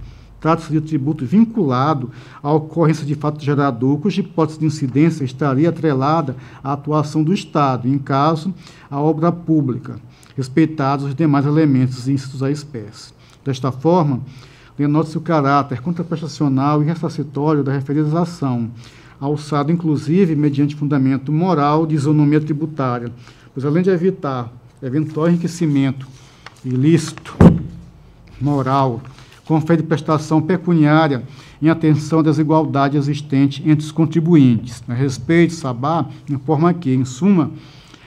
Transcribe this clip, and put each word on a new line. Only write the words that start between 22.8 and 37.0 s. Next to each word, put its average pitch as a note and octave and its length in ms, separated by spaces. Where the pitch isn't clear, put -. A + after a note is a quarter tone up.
pois, C3 100
além D#3 180
de F#3+ 60
evitar D#3 640
eventual D3+ 460
enriquecimento D#3 800
ilícito, C3+ 720
moral, C3+ 640
confere D#3+ 380
prestação D#3 580
pecuniária D#3 800
em D#3 80
atenção D#3+ 480
à D#3+ 40
desigualdade D3 760
existente C#3 640
entre D3+ 220
os - 60
contribuintes. D#3 960
A B2 40
respeito, E3 640
Sabá C3+ 520
informa D#3 460
que, C#3 180
em B2+ 120